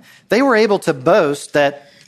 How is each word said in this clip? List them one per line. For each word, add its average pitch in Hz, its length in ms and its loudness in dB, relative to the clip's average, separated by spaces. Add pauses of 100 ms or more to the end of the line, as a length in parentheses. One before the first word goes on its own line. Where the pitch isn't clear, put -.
(300)
they 214 120 0
were 277 140 2
able 214 240 0
to 170 140 -2
boast 143 600 0
that 143 380 -2 (160)